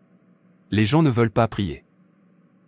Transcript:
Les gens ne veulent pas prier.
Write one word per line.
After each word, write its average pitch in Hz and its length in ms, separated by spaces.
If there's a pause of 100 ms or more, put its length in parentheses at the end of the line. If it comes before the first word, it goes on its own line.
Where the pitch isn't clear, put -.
(680)
Les 107 160
gens 143 160
ne 156 80
veulent 117 220
pas 113 160
prier. 85 360 (840)